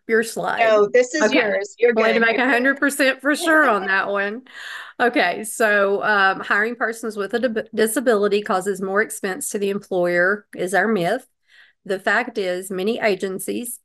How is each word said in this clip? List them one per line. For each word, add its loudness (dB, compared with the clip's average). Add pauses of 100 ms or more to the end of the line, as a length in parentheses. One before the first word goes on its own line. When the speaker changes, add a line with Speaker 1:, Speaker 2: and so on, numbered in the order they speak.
Speaker 1:
your 4
slide. -4
Speaker 2:
No, 4
this 0
is 0
Speaker 1:
Okay. 2
Speaker 2:
yours. -2
You're 4
Speaker 1:
Wanted 2
to 2
Speaker 2:
good. 2
Speaker 1:
make 2
Speaker 2:
You're 2
good. 2
Speaker 1:
a 2
hundred 0
percent 0
for 2
sure 4
on 0
that 0
one. -4 (560)
Okay, 0
so, 2
um, 2
hiring 0
persons -6
with -6
a 2
dib-, -2
disability 2
causes -2
more 0
expense -6
to -6
the -2
employer 0
is -4
our 2
myth. 0 (580)
The -4
fact -2
is, -4
many -2
agencies, -4